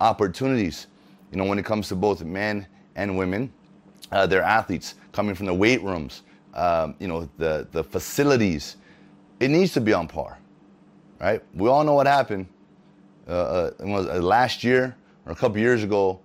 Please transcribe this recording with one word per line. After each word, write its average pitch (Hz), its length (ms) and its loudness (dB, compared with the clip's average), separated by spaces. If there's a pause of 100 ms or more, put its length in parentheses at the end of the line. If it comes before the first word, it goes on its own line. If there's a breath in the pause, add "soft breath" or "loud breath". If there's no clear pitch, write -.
opportunities, 107 880 0 (420 soft breath)
you 92 80 -8
know, 95 60 0
when 98 140 0
it 92 60 -4
comes 107 240 -4
to 98 80 -6
both 95 260 0
men 98 440 -6 (300 soft breath)
and 98 200 -4
women. 95 360 -2 (580)
Uh, 95 160 2
their 92 160 4
athletes 101 540 0 (160 loud breath)
coming 104 220 -2
from 95 120 -6
the 90 80 -2
weight 107 280 2
rooms, 85 400 -8 (300 soft breath)
um, 82 460 0
you 95 100 -8
know, 82 300 -6
the, 78 340 -2
the 80 100 -2
facilities. 107 920 -2 (640 loud breath)
It 131 80 2
needs 165 240 2
to 139 80 -2
be 107 140 2
on 87 120 0
par, 76 320 -10 (800)
right? 101 240 -2 (120)
We 104 160 2
all 147 120 4
know 151 120 4
what 139 120 6
happened, 117 400 2 (800)
uh, - 40 -10
uh, 85 400 0 (100)
it 85 60 -10
was, 98 200 -2
uh, 87 140 -2
last 107 420 2
year 127 320 2 (300 soft breath)
or 80 80 -12
a - 20 -10
couple 107 240 0
years 117 240 4
ago 98 420 0